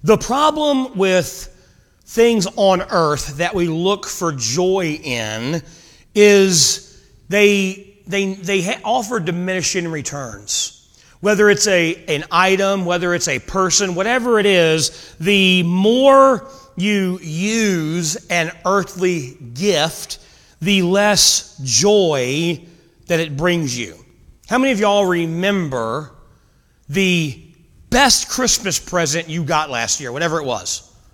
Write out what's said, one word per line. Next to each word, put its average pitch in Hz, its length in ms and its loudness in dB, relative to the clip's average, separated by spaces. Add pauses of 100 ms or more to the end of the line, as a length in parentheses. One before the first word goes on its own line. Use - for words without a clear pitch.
The 208 140 4
problem 285 800 0
with 185 580 -2 (520)
things 226 400 2 (100)
on 190 240 4
earth 151 560 -2
that 175 180 -4
we 175 140 0
look 185 380 -2
for 170 260 -6
joy 156 720 -2
in 120 580 -6 (520)
is 196 880 4 (260)
they, 196 760 0
they, 196 260 -4
they 196 300 -4
ha-, 208 200 -6
offer 226 380 -4
diminishing 175 680 -4
returns. 131 1000 -10 (320)
Whether 208 300 4
it's - 160 2
a, 170 420 0
an 151 220 -4
item, 190 560 2
whether 175 260 -2
it's 170 160 -2
a 131 120 -2
person, 185 540 -2
whatever 233 440 0
it 202 80 2
is, 165 760 2
the 185 440 4
more 254 840 4 (280)
you 185 440 0
use 170 960 -2 (120)
an 175 240 -2 (120)
earthly 180 720 -2 (160)
gift, 165 680 -2 (440)
the 190 180 2
less 196 840 2
joy 156 1000 0 (440)
that 165 120 0
it 156 160 -6
brings 156 420 -2
you. 92 240 -10 (460)
How 233 80 -2
many 262 160 2
of 196 80 -2
y'all 202 240 2
remember 165 1080 -2 (760)
the 170 600 -2 (420)
best 262 400 2
Christmas 196 480 -2
present 165 500 -4
you 160 160 -4
got 151 240 0
last 117 320 -4
year, 123 120 -10
whatever 160 280 -2
it 143 60 -6
was? 101 440 -8 (240)